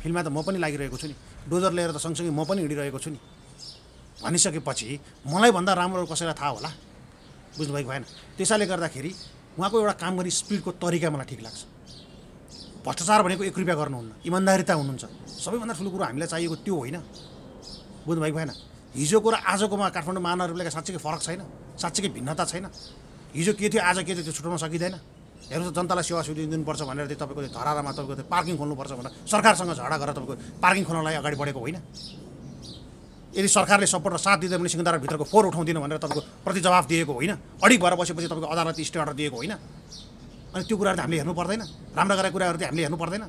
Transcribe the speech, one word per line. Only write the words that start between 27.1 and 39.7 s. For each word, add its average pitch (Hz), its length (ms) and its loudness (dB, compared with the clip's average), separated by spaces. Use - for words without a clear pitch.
तपाईँको 143 220 -6
त्यो 123 100 -8
धरारामा 143 400 -2
तपाईँको 139 220 -6
त्यो 131 180 -10
पार्किङ 175 240 2
खोल्नुपर्छ 135 400 -6
भनेर 123 160 -10
सरकारसँग 190 480 6
झगडा 131 240 -2
गरेर 143 140 -2
तपाईँको 131 200 -6
पार्किङ 190 260 6
खोल्नलाई 160 260 0
अगाडि 147 220 -2
बढेको 139 240 -4
होइन। 160 180 -6
यदि 196 120 4
सरकारले 196 380 8
सपोर्ट 170 280 2
र 156 40 0
साथ 196 200 6
दिँदैन 180 200 0
भने 175 140 0
सिंहदरबारभित्रको 160 520 0
फोहोर 202 280 8
उठाउँदिनँ 160 300 0
भनेर 151 160 -4
तपाईँको 151 220 -2
प्रति 190 200 0
जवाफ 180 260 6
दिएको 165 260 2
होइन, 147 200 0
अडिग 220 200 10
भएर 180 120 6
बसेपछि 170 320 -2
तपाईँको 160 220 -4
अदालतले 160 360 0
स्टे 165 140 -4
अर्डर 147 140 0
दिएको 139 240 -2
होइन। 156 160 -4
अनि - 1120 -12